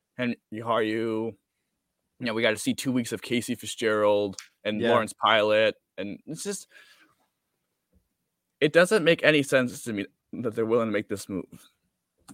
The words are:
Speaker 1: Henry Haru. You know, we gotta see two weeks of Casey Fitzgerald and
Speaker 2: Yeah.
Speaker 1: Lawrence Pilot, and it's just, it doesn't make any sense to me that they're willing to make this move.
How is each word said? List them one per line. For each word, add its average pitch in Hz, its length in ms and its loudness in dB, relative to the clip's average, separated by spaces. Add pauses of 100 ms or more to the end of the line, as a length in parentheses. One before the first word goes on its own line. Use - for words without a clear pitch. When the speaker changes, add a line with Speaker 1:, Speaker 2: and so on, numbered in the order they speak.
(160)
Speaker 1:
Henry 120 200 -4 (260)
Haru. 113 720 -2 (880)
You 127 60 -6
know, 113 80 -4
we 113 80 0
gotta 110 140 2
see 117 180 -2
two - 180 -4
weeks 123 200 -2
of 110 100 -6
Casey 117 340 -4
Fitzgerald 104 800 0 (260)
and 107 180 -4
Speaker 2:
Yeah. 117 100 0
Speaker 1:
Lawrence 113 220 2
Pilot, 107 640 4 (220)
and 98 300 -10
it's 151 180 -12
just, 196 240 -8 (1900)
it 147 120 2
doesn't 180 320 4
make 165 180 4
any 151 200 4
sense 127 420 0
to 120 80 -6
me 101 140 -4 (260)
that 117 220 -6
they're 113 120 -2
willing 113 220 0
to 107 40 -4
make 104 160 -4
this 98 200 -8
move. - 400 -10 (640)